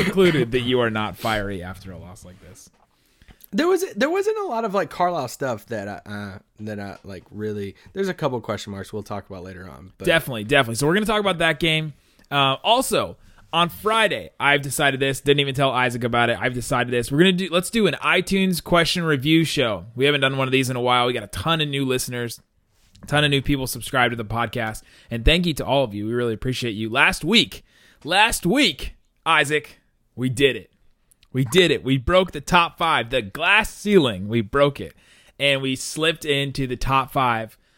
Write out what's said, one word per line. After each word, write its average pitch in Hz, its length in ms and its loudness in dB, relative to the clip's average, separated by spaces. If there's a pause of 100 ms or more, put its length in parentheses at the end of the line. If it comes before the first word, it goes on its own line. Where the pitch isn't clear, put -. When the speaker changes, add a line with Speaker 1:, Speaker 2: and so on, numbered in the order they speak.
Speaker 1:
included, 170 480 4
that 127 80 0
you 123 180 2
are 117 100 2
not 107 280 -4
fiery 101 440 -2
after 92 300 -12
a 87 60 -16
loss 87 280 -18
like 90 160 -20
this. - 280 -20 (840)
Speaker 2:
There 277 160 2
was, 370 160 2 (120)
there 254 140 2
wasn't 403 280 0
a 403 80 -4
lot 226 200 -4
of, 190 80 -4
like, 185 160 0
Carlisle 170 380 -2
stuff 123 400 -6
that 104 200 -6
I, 101 240 -12
uh, 101 280 -12 (220)
that 107 180 -8
I, 98 240 -10
like, 95 280 -14
really. 104 440 -6 (180)
There's 190 160 -2
a 175 40 -4
couple 131 280 -2
question 104 300 -6
marks 98 220 -12
we'll 104 100 -8
talk 101 260 -12
about 92 140 -14
later 92 260 -16
on. 82 280 -20
But. - 80 -12
Speaker 1:
Definitely, 139 400 0
definitely. 120 300 2
So 143 120 0
we're 165 60 4
gonna 208 120 2
talk 214 140 0
about 190 200 0
that 160 200 0
game. 156 340 -2 (380)
Uh, 139 320 2
also, 185 540 0 (340)
on 170 180 2
Friday, 196 600 0 (100)
I've 143 220 4
decided 139 380 0
this. 135 220 0
Didn't 139 180 4
even 139 160 -2
tell 135 160 2
Isaac 123 320 0
about 120 260 2
it. 113 100 0
I've 123 140 -2
decided 123 400 -2
this. 120 180 -2
We're 143 60 0
gonna 185 140 6
do. 180 200 0
Let's 180 200 0
do 214 160 4
an 139 80 -2
iTunes 185 680 0
question 170 400 2
review 156 400 4
show. 110 420 0 (100)
We 131 100 2
haven't 147 160 2
done 135 160 0
one 131 100 0
of 127 40 -6
these 131 180 2
in 127 60 -4
a 120 60 -4
while. 123 260 2
We 127 60 0
got 117 100 -4
a - 40 -12
ton 165 320 -2
of 151 80 -2
new 139 160 -4
listeners, 123 560 -4 (640)
a - 60 -18
ton 147 160 2
of 147 80 2
new 139 100 2
people 135 240 -2
subscribed 120 460 0
to 117 40 -4
the 113 100 -6
podcast, 113 580 -6 (260)
and 117 160 -6
thank 175 220 2
you 151 80 0
to 135 100 -8
all 135 180 0
of 104 120 -6
you. 104 100 -6
We 113 80 -4
really 120 220 -2
appreciate 120 380 -6
you. 110 180 -6
Last 156 320 2
week, 196 420 0 (380)
last 202 420 0
week, 208 480 0 (320)
Isaac, 151 540 0 (360)
we 127 140 -2
did 127 260 4
it. 92 140 -12 (600)
We 131 140 0
did 175 260 4
it. 113 120 -2
We 135 140 2
broke 180 340 2
the 147 100 -10
top 170 380 2
five, 143 320 2
the 131 120 2
glass 180 480 2
ceiling. 127 560 2
We 117 140 0
broke 139 400 2
it. 82 140 -12 (440)
And 139 220 2
we 131 140 -2
slipped 156 500 -4
into 139 420 -2
the 123 80 -6
top 131 360 0
five 117 440 -2 (220)